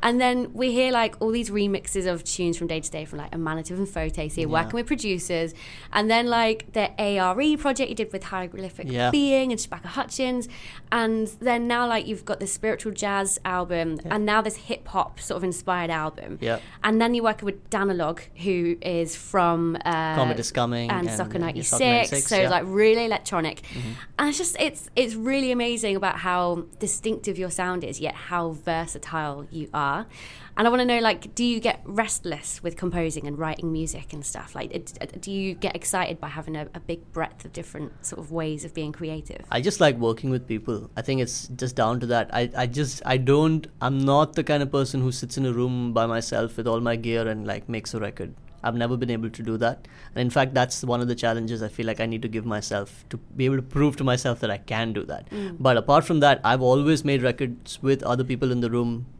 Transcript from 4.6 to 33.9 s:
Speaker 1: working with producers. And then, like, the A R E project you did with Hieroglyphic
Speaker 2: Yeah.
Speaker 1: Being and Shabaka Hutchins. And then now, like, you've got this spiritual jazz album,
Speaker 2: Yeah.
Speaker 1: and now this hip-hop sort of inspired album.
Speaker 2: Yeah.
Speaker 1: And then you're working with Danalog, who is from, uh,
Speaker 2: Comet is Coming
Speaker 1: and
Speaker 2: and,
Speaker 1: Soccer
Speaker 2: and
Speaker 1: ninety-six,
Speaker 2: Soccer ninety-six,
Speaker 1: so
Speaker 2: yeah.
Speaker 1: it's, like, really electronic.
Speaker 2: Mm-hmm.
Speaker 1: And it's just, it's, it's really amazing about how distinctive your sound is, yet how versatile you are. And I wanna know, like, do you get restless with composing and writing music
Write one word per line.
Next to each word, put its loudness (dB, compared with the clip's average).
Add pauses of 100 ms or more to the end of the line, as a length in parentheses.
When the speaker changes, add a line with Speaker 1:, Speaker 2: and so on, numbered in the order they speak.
Speaker 1:
working -4
with -2
producers. 0 (400)
And 4
then, 6
like, 2
the 2
A 2
R 2
E 4
project 0
you -4
did -4
with -6
Hieroglyphic -8
Speaker 2:
Yeah. 4
Speaker 1:
Being 4
and -2
Shabaka -8
Hutchins. -2 (440)
And 2 (120)
then 2
now, 2
like, 0
you've -6
got -4
this -4
spiritual -2
jazz 0
album, 0
Speaker 2:
Yeah. -2
Speaker 1:
and 2
now 4
this -2
hip-hop -4
sort -4
of -4
inspired 0
album. -4
Speaker 2:
Yeah. 0 (260)
Speaker 1:
And 4
then 4
you're 0
working 0
with -8
Danalog, 0 (180)
who 0
is -2
from, 2
uh, 0
Speaker 2:
Comet 2
is -4
Coming 0
Speaker 1:
and 0
Speaker 2:
and, -2
Speaker 1:
Soccer -4
Speaker 2:
and 0
Speaker 1:
ninety-six, -2
Speaker 2:
Soccer 2
ninety-six, 4
Speaker 1:
so 2
Speaker 2:
yeah. 6
Speaker 1:
it's, 4
like, 2
really 6
electronic. -2
Speaker 2:
Mm-hmm. -8 (280)
Speaker 1:
And 2
it's -2
just, -2
it's, -2
it's 2
really 2
amazing 0
about 0
how -2 (480)
distinctive -2
your -4
sound -2
is, -8
yet -4
how -2
versatile -4
you -6
are. 0 (520)
And 6
I 8
wanna 4
know, 4
like, 2
do 0
you 2
get 0
restless -4
with -4
composing -2
and -6
writing -2
music -4